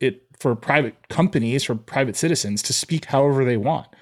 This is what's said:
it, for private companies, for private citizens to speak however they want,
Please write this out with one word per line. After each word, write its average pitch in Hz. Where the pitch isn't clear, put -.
it, 127
for 120
private 139
companies, 143
for 117
private 120
citizens 117
to -
speak -
however 139
they 120
want, 135